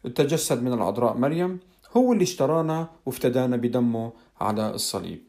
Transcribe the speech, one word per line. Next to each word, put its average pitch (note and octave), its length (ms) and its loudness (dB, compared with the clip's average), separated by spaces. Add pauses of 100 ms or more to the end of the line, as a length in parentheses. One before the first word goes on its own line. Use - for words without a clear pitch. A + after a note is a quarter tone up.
(140)
تجسد C#3+ 480 0
من B2+ 100 0
العذراء A2 440 0
مريم، E3+ 440 0 (360)
هو B3 160 4
اللي G3 100 4
اشترانا D#3+ 680 0 (160)
وافتدانا B2+ 500 0
بدمه A#2 560 0 (280)
على G#2+ 300 -2
الصليب. F2+ 580 -6